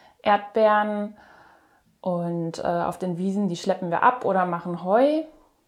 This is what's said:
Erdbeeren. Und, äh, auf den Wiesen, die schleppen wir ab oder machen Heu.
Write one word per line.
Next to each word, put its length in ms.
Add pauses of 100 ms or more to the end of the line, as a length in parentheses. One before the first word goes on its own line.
(240)
Erdbeeren. 920 (800)
Und, 600
äh, 80
auf 300
den 200
Wiesen, 300
die 80
schleppen 360
wir 120
ab 220
oder 200
machen 380
Heu. 400 (440)